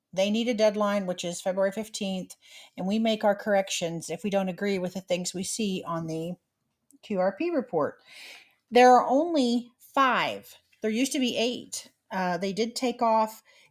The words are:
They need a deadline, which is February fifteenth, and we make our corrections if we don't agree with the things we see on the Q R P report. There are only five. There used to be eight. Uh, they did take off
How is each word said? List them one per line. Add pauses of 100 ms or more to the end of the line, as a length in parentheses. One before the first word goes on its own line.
(120)
They
need
a
deadline,
which
is
February
fifteenth, (420)
and
we
make
our
corrections
if
we
don't
agree
with
the
things
we
see
on
the (720)
Q
R
P
report. (680)
There
are
only (240)
five. (240)
There
used
to
be
eight. (200)
Uh,
they
did
take
off (280)